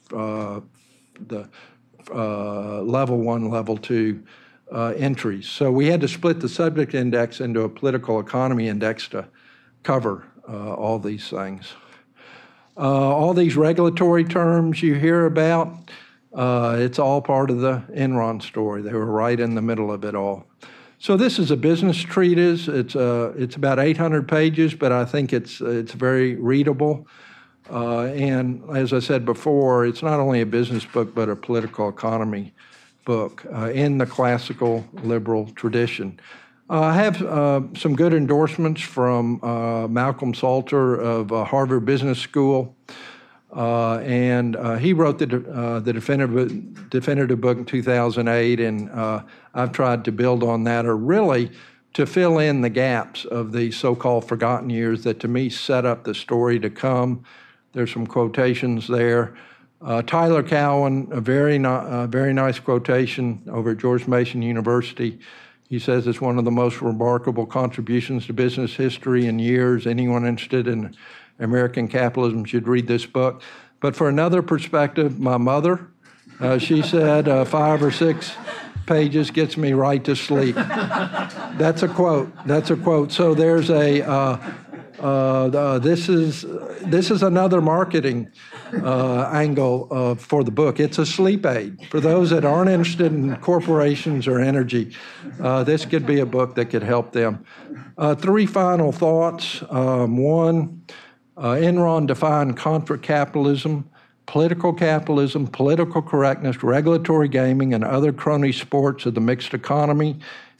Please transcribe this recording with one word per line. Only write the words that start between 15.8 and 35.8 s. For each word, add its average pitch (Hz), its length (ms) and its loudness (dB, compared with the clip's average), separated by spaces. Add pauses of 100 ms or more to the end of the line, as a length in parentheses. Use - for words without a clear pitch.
uh, 123 480 0
it's 123 180 -2
all 143 220 2
part 135 300 0
of 123 100 0
the 127 320 0
Enron 117 500 -2
story. 104 400 -4
They 104 120 -6
were 110 120 -2
right 113 320 0
in 117 160 0
the 110 80 -2
middle 110 300 -2
of 101 120 -8
it 104 120 -6
all. 98 300 -4 (520)
So - 180 2
this 233 220 2
is 156 140 2
a 143 40 2
business 165 420 2
treatise. 175 680 2
It's, 131 300 -2
uh, 120 400 0
it's 127 180 -6
about 135 240 0
eight 156 200 2
hundred 156 280 0
pages, 156 480 2
but 139 160 0
I 123 140 2
think 131 280 -2
it's, - 280 -4
it's 117 320 -4
very 127 420 0
readable. 143 720 0 (640)
Uh, 117 360 -2
and 131 720 -2
as 131 160 0
I 131 60 4
said 127 260 0
before, 127 600 2
it's 120 160 -4
not 151 160 0
only 135 220 2
a 117 60 0
business 120 380 -2
book, 113 300 -4
but 113 140 -2
a 104 80 -4
political 113 520 -4
economy 107 640 -4 (520)
book, 113 400 -4 (100)
uh, 113 160 -4
in 139 280 0
the 127 80 2
classical 120 800 -2 (180)
liberal 113 480 -2
tradition. 113 680 -4 (520)